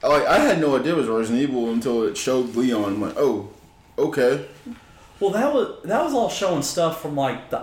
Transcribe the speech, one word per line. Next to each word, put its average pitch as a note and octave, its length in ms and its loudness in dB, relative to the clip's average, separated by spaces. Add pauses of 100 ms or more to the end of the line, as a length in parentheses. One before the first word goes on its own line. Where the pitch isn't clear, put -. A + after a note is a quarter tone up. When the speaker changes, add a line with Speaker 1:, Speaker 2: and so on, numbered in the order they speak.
Speaker 1:
Like, D3 240 4
I E3+ 100 4
had G#3+ 240 2
no C#3+ 160 4
idea C#3+ 160 0
it E3 40 0
was B2+ 100 0
Resident A2+ 340 0
Evil B2 300 0
until A#2 320 0
it - 120 0
showed B2+ 400 0
Leon. A#2 280 2 (100)
I'm G#2 80 -4
like, F#2+ 160 -6
"Oh, A2+ 320 0 (480)
okay." C#3+ 480 0 (720)
Speaker 2:
Well, G3 120 0
that A#3+ 200 0
was, B3+ 340 0
that A#3 180 0
was D4+ 100 -4
all A#3 160 0
showing F3 340 -2
stuff E3 380 -2
from, D3 140 -6
like, C3+ 360 -4
the - 100 -4